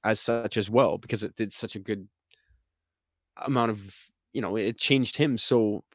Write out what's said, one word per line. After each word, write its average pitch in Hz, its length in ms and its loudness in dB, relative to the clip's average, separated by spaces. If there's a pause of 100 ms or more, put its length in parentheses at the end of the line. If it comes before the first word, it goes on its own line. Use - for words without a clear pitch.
as 107 160 2
such 117 360 -2
as 101 120 0
well, 107 300 4
because 107 240 -4
it - 140 -10
did 107 160 -4
such - 240 -10
a - 20 -8
good 101 300 -6 (1300)
amount 120 340 0
of, 101 400 -10 (220)
you 127 100 -4
know, 98 140 -4
it 110 220 -2
changed 131 380 2
him 143 220 2
so 110 460 2 (100)